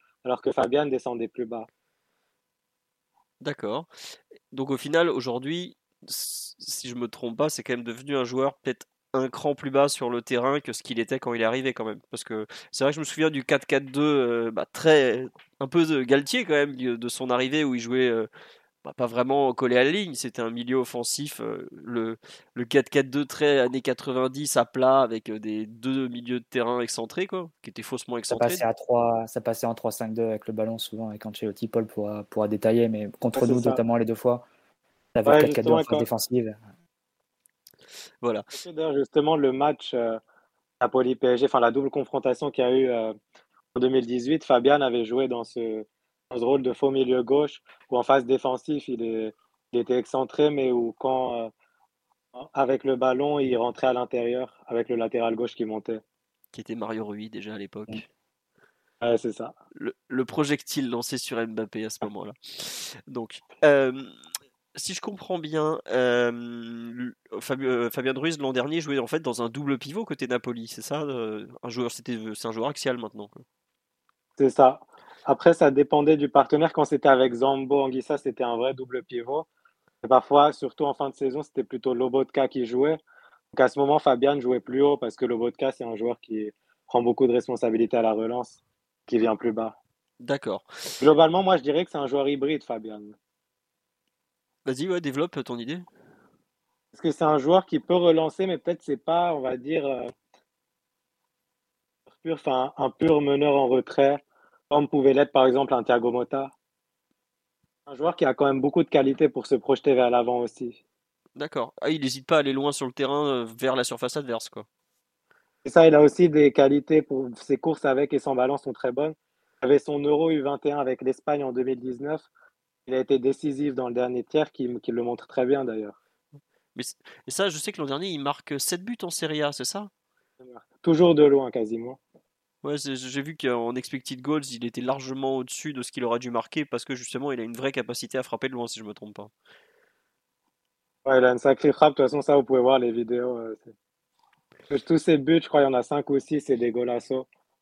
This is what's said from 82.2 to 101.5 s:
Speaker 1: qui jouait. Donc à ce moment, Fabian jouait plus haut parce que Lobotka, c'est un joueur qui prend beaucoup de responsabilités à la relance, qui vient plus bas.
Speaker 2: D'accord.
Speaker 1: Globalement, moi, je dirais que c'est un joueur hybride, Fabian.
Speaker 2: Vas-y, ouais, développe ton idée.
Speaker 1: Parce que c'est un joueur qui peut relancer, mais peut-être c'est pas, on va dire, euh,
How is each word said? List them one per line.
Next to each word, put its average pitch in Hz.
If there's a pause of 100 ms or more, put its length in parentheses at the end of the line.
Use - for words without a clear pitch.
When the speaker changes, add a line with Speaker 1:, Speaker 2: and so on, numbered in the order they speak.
Speaker 1:
qui 127
jouait. 135 (560)
Donc -
à 127
ce 139
moment, 143
Fabian 139
jouait 123
plus 131
haut 143
parce 123
que 131
Lobotka, 120
c'est 127
un 113
joueur 113
qui 107 (340)
prend 123
beaucoup 120
de 120
responsabilités 117
à 117
la 110
relance, 117 (440)
qui 120
vient 110
plus 113
bas. 113 (380)
Speaker 2:
D'accord. 120 (340)
Speaker 1:
Globalement, 160
moi, 185
je 127
dirais 147
que 175
c'est -
un 143
joueur 139
hybride, 143
Fabian. 110 (1600)
Speaker 2:
Vas-y, 131
ouais, 180
développe 147
ton 120
idée. 131 (1120)
Speaker 1:
Parce -
que 165
c'est 143
un 151
joueur 160
qui 156
peut 175
relancer, 165
mais 175
peut-être 175
c'est 139
pas, 170
on 147
va 127
dire, 143
euh, 127 (2250)